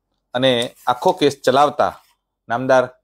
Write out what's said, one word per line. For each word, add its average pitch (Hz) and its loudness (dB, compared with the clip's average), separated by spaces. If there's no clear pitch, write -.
અને 127 -2
આખો 151 0
કેસ 147 -2
ચલાવતા 131 0
નામદાર 127 0